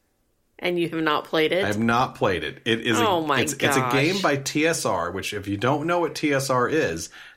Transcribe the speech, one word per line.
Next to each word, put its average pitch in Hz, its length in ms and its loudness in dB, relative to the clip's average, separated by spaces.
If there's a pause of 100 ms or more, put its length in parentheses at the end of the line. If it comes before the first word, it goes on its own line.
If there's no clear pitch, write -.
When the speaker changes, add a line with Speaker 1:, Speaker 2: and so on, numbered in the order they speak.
(580)
Speaker 1:
And 175 220 -2
you 165 80 0
have 165 140 -4
not 151 240 0
played 156 260 2
it? 185 120 0
Speaker 2:
I - 20 0
have 104 120 -2
not 117 360 2
played 92 280 0
it. 71 220 -8
It 113 160 2
is 117 180 0
Speaker 1:
Oh 196 240 2
Speaker 2:
a, 156 40 -4
Speaker 1:
my 135 160 2
Speaker 2:
it's, - 100 -2
it's 143 240 0
a 131 160 0
game 147 220 2
Speaker 1:
gosh. 190 80 -2
Speaker 2:
by 151 140 2
T 151 300 0
S 160 200 -2
R, 87 240 0
which 95 240 -6
if 98 120 -8
you 101 120 -2
don't 143 280 0
know 175 140 0
what 165 140 -2
T 147 180 0
S 135 160 0
R 123 180 2
is, 101 440 -2 (260)